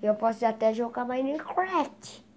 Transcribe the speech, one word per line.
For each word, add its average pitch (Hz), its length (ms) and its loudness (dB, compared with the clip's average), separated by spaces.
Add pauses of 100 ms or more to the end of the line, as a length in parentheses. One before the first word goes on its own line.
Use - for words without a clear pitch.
Eu 214 120 4
posso 220 320 0
até 220 260 4
jogar 233 320 -4
Minecraft. 294 1200 -2 (120)